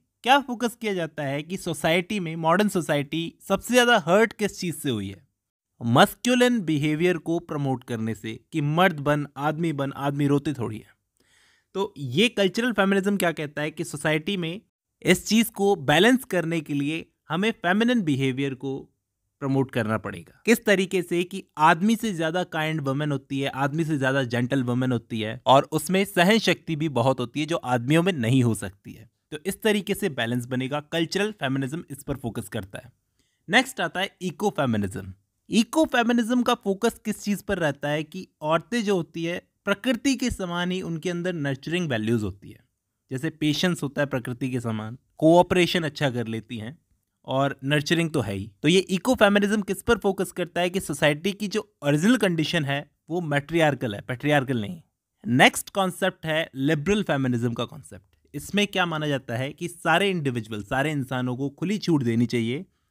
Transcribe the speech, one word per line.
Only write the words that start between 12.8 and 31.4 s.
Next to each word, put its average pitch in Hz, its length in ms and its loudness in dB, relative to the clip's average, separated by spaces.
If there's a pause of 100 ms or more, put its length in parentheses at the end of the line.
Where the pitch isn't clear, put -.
क्या 175 160 2
कहता 147 300 -6
है 151 80 -4
कि 156 140 -8
सोसाइटी 156 520 -2
में 170 240 -6 (420)
इस 180 240 4
चीज 226 220 2
को 196 280 2
बैलेंस 175 480 4
करने 165 360 -2
के 147 140 -6
लिए 151 380 -4 (160)
हमें 185 220 0
फेमिनिन 226 520 2
बिहेवियर 135 520 0
को 135 360 -10 (500)
प्रमोट 135 300 0
करना 110 280 0
पड़ेगा। 95 480 -12
किस 226 180 4
तरीके 190 380 2
से 175 220 -2
कि 185 200 -12 (140)
आदमी 175 380 6
से 214 180 -4
ज्यादा 165 300 -2
काइंड 156 360 -4
वुमेन 143 320 -2
होती 139 280 -4
है, 139 80 -2
आदमी 143 360 -2
से 156 140 -2
ज्यादा 131 240 2
जेंटल 123 400 0
वुमेन 127 300 0
होती 117 280 -4
है 110 260 -6
और 135 260 6
उसमें 180 320 0
सहन 190 340 4
शक्ति 160 380 0
भी 156 120 0
बहुत 127 320 2
होती 123 200 -4
है 156 60 -2
जो 165 100 -2
आदमियों 123 460 2
में 190 100 2
नहीं 127 300 4
हो 117 120 4
सकती - 380 -10
है। - 240 -20 (140)
तो - 160 -10
इस - 160 -6
तरीके 208 320 0
से 190 140 -2
बैलेंस 123 380 -4
बनेगा। 131 340 -4
कल्चरल 170 520 -2
फेमिनिज्म 135 580 -4